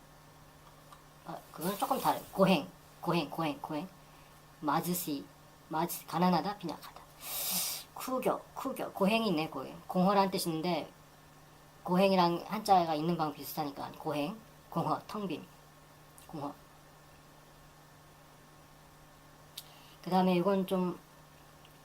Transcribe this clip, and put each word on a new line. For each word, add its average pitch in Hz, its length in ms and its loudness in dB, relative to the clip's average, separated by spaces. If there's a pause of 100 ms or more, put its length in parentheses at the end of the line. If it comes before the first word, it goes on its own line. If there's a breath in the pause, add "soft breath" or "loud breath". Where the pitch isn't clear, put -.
(1300)
아, 165 100 -12 (160)
그건 180 260 -4
조금 262 220 0
다른, 139 200 0 (120)
고행, 190 360 4 (320)
고행, 160 300 0
고행, 151 320 -4
고행. 156 260 -6 (720 loud breath)
마즈시, 156 640 -2 (440)
마즈-, 160 400 -2
가난하다, 180 500 2
빈약하다. - 420 -10 (1080 loud breath)
쿠교, 254 300 0 (140)
쿠교, - 380 -6
고행이 220 360 2
있네, 156 220 2
고행. - 360 -10
공허란 196 460 4
뜻인데, 165 580 -2 (920)
고행이랑 180 640 4
한자가 185 460 4
있는 160 220 0
방법 151 200 -2
비슷하니까, 143 640 -6
고행, 151 380 -4 (340)
공허, 156 380 0
텅 208 200 -6
빈, 156 180 -8 (840)
공허. 143 240 -8 (3500 loud breath)
그 - 80 -10
다음에 185 240 4
이건 185 320 2
좀 180 320 0 (880)